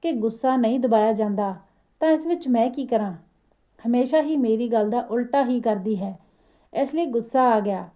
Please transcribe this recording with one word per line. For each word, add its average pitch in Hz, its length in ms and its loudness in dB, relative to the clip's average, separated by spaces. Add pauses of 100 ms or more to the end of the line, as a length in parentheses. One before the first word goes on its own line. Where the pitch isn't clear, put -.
ਕਿ 339 100 -2
ਗੁੱਸਾ 226 440 0
ਨਹੀਂ 240 220 2
ਦਬਾਇਆ 220 340 2
ਜਾਂਦਾ, 202 420 -2 (460)
ਤਾਂ 320 100 4
ਇਸ 311 160 2
ਵਿੱਚ 339 200 -2
ਮੈਂ 240 220 2
ਕੀ 262 160 -8
ਕਰਾਂ? 208 280 -2 (680)
ਹਮੇਸ਼ਾ 247 420 2
ਹੀ 302 160 0
ਮੇਰੀ 233 300 0
ਗੱਲ 220 220 2
ਦਾ 233 100 0 (100)
ਉਲਟਾ 247 340 0
ਹੀ 247 180 0
ਕਰਦੀ 214 340 -2
ਹੈ, 190 220 -8 (560)
ਇਸ 277 220 -4
ਲਈ 339 120 0
ਗੁੱਸਾ 233 420 0
ਆ 220 100 4
ਗਿਆ। 190 360 -4